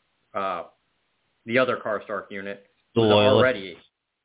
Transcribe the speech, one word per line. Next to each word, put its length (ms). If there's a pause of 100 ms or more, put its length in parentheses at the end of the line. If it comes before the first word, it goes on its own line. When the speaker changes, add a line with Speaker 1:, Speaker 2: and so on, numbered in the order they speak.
(340)
Speaker 1:
uh, 300 (800)
the 120
other 260
Karstark 460
unit 360 (280)
Speaker 2:
The 80
Speaker 1:
was 80
Speaker 2:
Loyalists. 280
Speaker 1:
already, 380 (480)